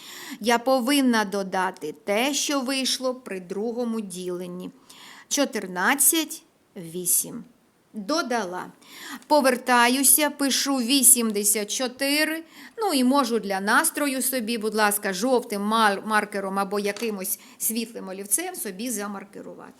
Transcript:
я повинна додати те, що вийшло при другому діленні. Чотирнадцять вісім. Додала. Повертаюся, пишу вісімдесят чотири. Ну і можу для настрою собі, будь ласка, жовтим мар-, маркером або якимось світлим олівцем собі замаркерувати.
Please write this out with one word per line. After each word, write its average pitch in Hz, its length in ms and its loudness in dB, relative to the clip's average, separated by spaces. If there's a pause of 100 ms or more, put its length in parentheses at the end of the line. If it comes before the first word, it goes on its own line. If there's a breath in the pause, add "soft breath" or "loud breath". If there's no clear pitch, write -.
(400 loud breath)
я 233 180 4
повинна 254 680 4
додати 185 680 -4 (100)
те, 240 300 2
що 285 260 0
вийшло 254 540 -2
при 196 260 -10
другому 226 600 -4
діленні. 180 720 -8 (580 loud breath)
Чотирнадцять 254 1120 0 (340)
вісім. 175 680 -4 (500)
Додала. 208 800 -4 (540 loud breath)
Повертаюся, 254 1040 4
пишу 277 460 0
вісімдесят 220 920 2
чотири. 294 720 0 (340 loud breath)
Ну 403 140 0
і 254 120 4
можу 247 340 4
для 190 220 -2
настрою 262 640 2
собі, 240 360 -2
будь 208 160 -4
ласка, 208 380 2
жовтим 214 500 0
мар-, 208 440 2
маркером 202 520 -2
або 196 200 -2
якимось 202 600 -4 (200 loud breath)
світлим 220 500 -6
олівцем 202 460 -4
собі 220 360 -8
замаркерувати. 202 880 -10